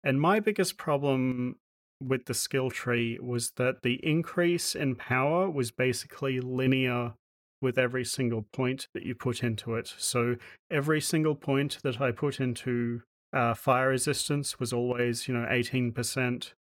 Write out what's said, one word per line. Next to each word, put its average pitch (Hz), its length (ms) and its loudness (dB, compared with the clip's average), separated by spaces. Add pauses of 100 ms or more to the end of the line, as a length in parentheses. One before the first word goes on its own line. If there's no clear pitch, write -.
And 135 160 2
my 190 200 4
biggest 208 360 0
problem 131 800 0 (440)
with 131 260 -2
the 123 80 -4
skill 131 360 -2
tree 117 500 -2
was 120 320 -4
that 123 300 -2
the 123 120 2 (120)
increase 170 680 2
in 135 180 0
power 151 560 2
was 135 220 -2
basically 127 680 -2
linear 127 720 2 (460)
with 127 160 2
every 127 280 2
single 117 480 0
point 131 420 -2
that - 80 -6
you 123 120 -6
put - 280 -4
into 113 320 -2
it. - 220 -6
So 123 400 0 (340)
every 151 300 2
single 156 340 2
point 143 480 0
that 123 180 -2
I 127 120 2
put 139 260 -2
into, 120 640 -2 (300)
uh, 117 220 2
fire 131 340 2
resistance 139 720 -2
was 123 120 -2
always, 120 540 0
you 127 80 -2
know, 117 160 0
eighteen 123 400 2
percent. 123 640 -2 (120)